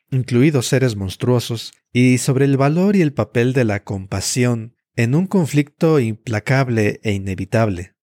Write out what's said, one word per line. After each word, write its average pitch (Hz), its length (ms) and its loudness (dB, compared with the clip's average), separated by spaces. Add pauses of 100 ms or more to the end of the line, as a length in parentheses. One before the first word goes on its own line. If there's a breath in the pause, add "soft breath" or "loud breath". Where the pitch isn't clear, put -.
(120)
incluidos 127 560 2
seres 127 260 0
monstruosos, 113 800 -4 (220)
y 127 240 4
sobre 131 280 0
el 139 100 2
valor 165 400 2
y 185 60 4
el 147 100 0
papel 120 400 0
de 131 120 2
la 101 200 -2
compasión 113 920 -4 (200)
en 117 180 0
un 175 120 2
conflicto 156 760 0
implacable 113 1000 -2
e 110 100 -2
inevitable. 98 920 -4